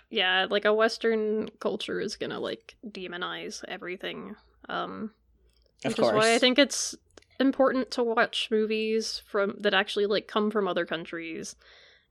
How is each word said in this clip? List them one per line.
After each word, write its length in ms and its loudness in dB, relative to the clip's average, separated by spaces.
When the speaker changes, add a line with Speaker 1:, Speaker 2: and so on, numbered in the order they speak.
Speaker 1:
yeah, 400 2
like, 160 2
a 80 6
Western 760 2
culture 420 -4
is 140 -4
gonna, 240 -6
like, 360 -8
demonize 800 -10
everything, 680 -10
um, 460 -8
Speaker 2:
Of 60 -2
Speaker 1:
which 80 -4
is 120 4
why 60 2
I 40 6
Speaker 2:
course. 80 4
Speaker 1:
think 180 4
it's 380 2
important 520 2
to 120 -2
watch 460 0
movies 760 0
from, 320 0
that 160 2
actually, 320 0
like, 200 0
come 220 0
from 180 0
other 200 0
countries 680 -8